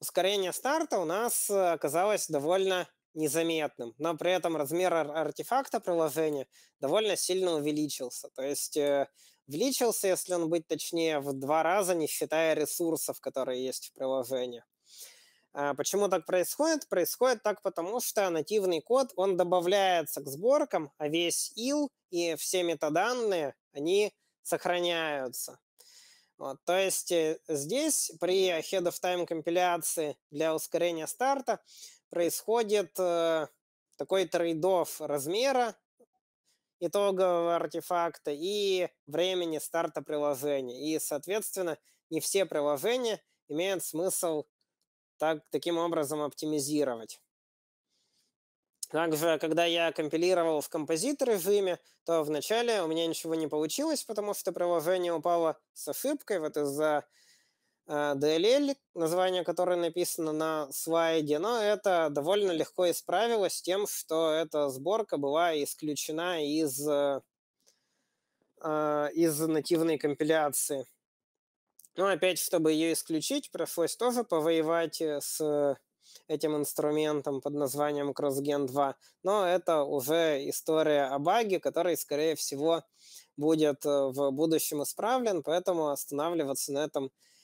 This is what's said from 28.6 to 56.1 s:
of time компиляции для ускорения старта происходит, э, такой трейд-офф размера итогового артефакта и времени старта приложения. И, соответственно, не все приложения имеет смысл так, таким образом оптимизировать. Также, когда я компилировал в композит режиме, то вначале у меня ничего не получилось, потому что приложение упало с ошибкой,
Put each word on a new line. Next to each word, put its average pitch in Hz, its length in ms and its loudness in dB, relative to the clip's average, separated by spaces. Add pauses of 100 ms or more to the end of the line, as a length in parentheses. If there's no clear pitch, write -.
of 170 180 -2
time 180 260 0
компиляции 170 920 0 (160)
для 160 220 0
ускорения 165 520 -2
старта 254 540 0 (500)
происходит, 202 880 0
э, 165 480 2 (500)
такой 190 280 0
трейд-офф 170 840 0
размера 208 680 0 (1040)
итогового 180 760 2
артефакта 165 800 -2
и 185 560 0 (180)
времени 165 520 0
старта 165 440 -4
приложения. 143 920 -2
И, 156 40 0
соответственно, 175 800 -4 (320)
не 156 100 -2
все 196 240 2
приложения 170 800 0 (260)
имеет 175 360 -2
смысл 165 600 -2 (720)
так, 156 340 0
таким 165 280 0
образом 156 420 0
оптимизировать. 143 1000 -2 (1700)
Также, 160 480 2
когда 165 260 2
я 165 280 2
компилировал 165 680 2
в - 80 -8
композит 165 540 -2
режиме, 196 560 2 (260)
то 165 180 2
вначале 208 600 0
у 165 40 -2
меня 165 200 0
ничего 160 280 -4
не 160 140 -2
получилось, 160 560 -2
потому 208 300 -4
что - 180 -6
приложение 175 600 0
упало 165 440 2 (160)
с - 160 -12
ошибкой, 240 520 -2